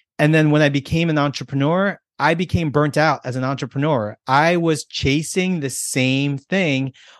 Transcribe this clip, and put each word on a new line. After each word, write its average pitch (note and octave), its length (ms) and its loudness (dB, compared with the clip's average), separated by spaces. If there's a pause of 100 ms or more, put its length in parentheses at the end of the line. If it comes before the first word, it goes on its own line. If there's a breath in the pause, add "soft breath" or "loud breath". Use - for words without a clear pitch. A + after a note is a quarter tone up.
(180 soft breath)
And D#3 160 4
then D#3 160 4
when D3+ 120 4
I C#3+ 80 4
became D#3+ 400 -2
an D3+ 80 0
entrepreneur, D3 800 -2 (200)
I D3+ 160 2
became E3+ 360 -2
burnt D3 260 0
out D3+ 280 2
as B2+ 120 -6
an B2+ 60 -4
entrepreneur. C3 760 -2 (120)
I D#3 280 4
was E3 280 0
chasing E3 760 -2
the C#3 120 -4
same C3+ 680 -2
thing, C#3+ 540 -2 (280 loud breath)